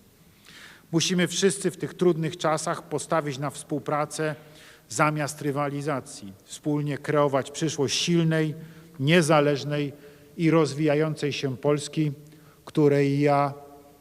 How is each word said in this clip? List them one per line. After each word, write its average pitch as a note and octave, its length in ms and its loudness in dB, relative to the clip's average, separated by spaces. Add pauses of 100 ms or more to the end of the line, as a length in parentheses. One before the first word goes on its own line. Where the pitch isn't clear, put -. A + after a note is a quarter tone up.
(920)
Musimy F3 360 2
wszyscy F#3 420 0
w - 60 -10
tych - 180 -8
trudnych E3 420 0
czasach D#3 520 -2
postawić D3 500 -2
na C#3+ 120 -4
współpracę D3+ 840 -4 (540)
zamiast D3+ 540 0
rywalizacji, C#3+ 880 -4 (120)
wspólnie D3 540 -4
kreować D3 520 0
przyszłość C#3+ 480 -2
silnej, D#3+ 560 2 (460)
niezależnej D3 920 2 (440)
i E3 140 2
rozwijającej D3+ 840 0
się C3 240 -4
Polski, D3 560 -2 (520)
której C#3+ 560 2
ja, C#3+ 340 2 (460)